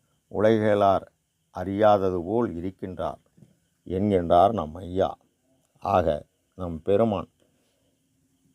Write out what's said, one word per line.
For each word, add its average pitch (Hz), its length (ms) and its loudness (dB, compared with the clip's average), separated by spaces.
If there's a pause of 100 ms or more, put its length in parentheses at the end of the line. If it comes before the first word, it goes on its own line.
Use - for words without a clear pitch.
(320)
உலகியலார் 101 720 2 (460)
அறியாதது 95 720 0
போல் 104 320 -4
இருக்கின்றார் 85 680 -10 (640)
என்கின்றார் 92 680 2
நம் 80 240 -6
ஐயா. 87 420 -4 (640)
ஆக, 82 460 0 (300)
நம் 85 260 -10
பெருமான் 101 480 0 (1300)